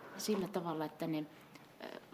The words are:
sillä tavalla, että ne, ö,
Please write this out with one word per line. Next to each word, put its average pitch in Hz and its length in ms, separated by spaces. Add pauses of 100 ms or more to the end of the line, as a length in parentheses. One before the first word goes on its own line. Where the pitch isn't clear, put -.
(160)
sillä 196 320
tavalla, 165 360
että 156 220
ne, 156 120 (640)
ö, - 160 (140)